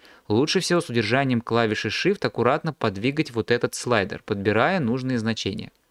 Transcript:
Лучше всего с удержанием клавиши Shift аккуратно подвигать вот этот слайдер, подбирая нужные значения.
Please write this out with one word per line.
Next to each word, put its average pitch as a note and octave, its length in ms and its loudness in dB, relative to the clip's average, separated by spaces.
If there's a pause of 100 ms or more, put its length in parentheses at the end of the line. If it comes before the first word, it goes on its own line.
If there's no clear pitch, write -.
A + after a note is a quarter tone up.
(280)
Лучше B2 320 2
всего F3 220 2
с - 80 -10
удержанием A#2+ 500 2
клавиши A2+ 480 0
Shift F3+ 380 0
аккуратно C3+ 480 0
подвигать B2 560 -2
вот A2+ 200 -4
этот A#2+ 240 0
слайдер, G#2+ 520 0
подбирая G#2+ 520 2
нужные B2+ 400 -2
значения. A2 540 -4 (180)